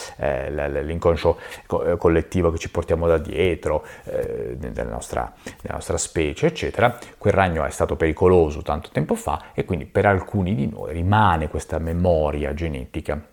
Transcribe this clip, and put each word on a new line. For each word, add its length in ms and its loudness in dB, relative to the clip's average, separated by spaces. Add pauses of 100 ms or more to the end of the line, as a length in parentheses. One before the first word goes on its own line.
(180)
eh, 320 -2
l-, 220 -4
l-, 120 -4
l'inconscio 540 2 (300)
co-, 180 -2
eh, 120 2
collettivo 520 2
che 80 0
ci 140 -10
portiamo 340 -2
da 140 4
dietro, 680 -2 (200)
eh, 540 -6
ne-, 120 -8
della 180 -6
nostra, 420 -6 (300)
della 140 -8
nostra 240 -4
specie, 480 0
eccetera, 500 0 (180)
quel 180 2
ragno 300 2
è 60 0
stato 260 0
pericoloso 680 4
tanto 280 -4
tempo 220 -2
fa 400 -4
e 120 -2
quindi 200 -4
per 220 2
alcuni 480 2
di 120 0
noi 240 -8
rimane 560 4
questa 300 -6
memoria 800 0
genetica 760 -6